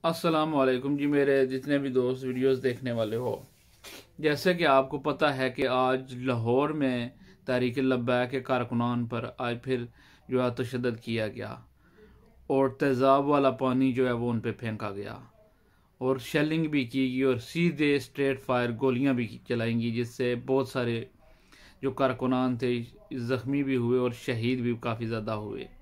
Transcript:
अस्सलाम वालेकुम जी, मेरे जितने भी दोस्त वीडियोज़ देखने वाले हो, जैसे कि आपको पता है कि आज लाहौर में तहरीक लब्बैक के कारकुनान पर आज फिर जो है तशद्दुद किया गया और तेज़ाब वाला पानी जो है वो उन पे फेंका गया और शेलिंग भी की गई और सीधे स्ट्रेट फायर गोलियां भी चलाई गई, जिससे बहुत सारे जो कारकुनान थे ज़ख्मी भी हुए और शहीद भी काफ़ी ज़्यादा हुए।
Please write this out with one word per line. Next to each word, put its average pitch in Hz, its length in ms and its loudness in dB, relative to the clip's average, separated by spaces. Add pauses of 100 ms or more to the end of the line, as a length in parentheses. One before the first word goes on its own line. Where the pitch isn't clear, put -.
अस्सलाम 160 500 0
वालेकुम 131 440 2
जी, 143 100 0
मेरे 139 400 4
जितने 135 320 0
भी 139 120 -2
दोस्त 127 340 2
वीडियोज़ 127 360 2
देखने 123 300 -2
वाले 110 240 -2
हो, 117 180 -2 (880)
जैसे 151 340 2
कि 170 100 -2
आपको 135 340 4
पता 147 320 0
है 131 180 -2
कि 131 160 -2
आज 131 540 0
लाहौर 127 540 2
में 127 380 -2 (360)
तहरीक 123 320 0
लब्बैक 123 500 0
के 135 120 -4
कारकुनान 120 680 -2
पर 117 340 -6
आज 120 180 -4
फिर 123 280 -4 (420)
जो 127 140 2
है 123 120 2
तशद्दुद 120 440 -4
किया 110 300 -4
गया 107 220 -10 (960)
और 135 300 4
तेज़ाब 139 480 4
वाला 139 220 4 (100)
पानी 131 340 2
जो 127 140 2
है 123 80 0
वो 120 140 -2
उन 117 100 0
पे 113 180 -4
फेंका 107 340 -6
गया 101 260 -10 (840)
और 131 220 0
शेलिंग 156 440 0
भी 143 200 0
की 131 220 0
गई 131 140 0
और 127 220 2
सीधे 151 560 2
स्ट्रेट 135 400 -2
फायर 120 360 0
गोलियां 131 380 2
भी 117 140 -2 (200)
चलाई 117 260 0
गई, 117 180 0
जिससे 120 440 -2
बहुत 131 340 0
सारे 117 380 -2 (760)
जो 135 100 0
कारकुनान 127 640 0
थे 123 200 0 (500)
ज़ख्मी 131 360 -2
भी 135 140 0
हुए 123 220 2
और 123 200 0
शहीद 123 420 -2
भी 120 220 0
काफ़ी 117 240 -4
ज़्यादा 113 280 -4
हुए। 104 320 -8 (140)